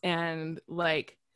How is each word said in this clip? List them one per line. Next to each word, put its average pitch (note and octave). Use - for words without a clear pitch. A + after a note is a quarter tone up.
and, E3
like, E3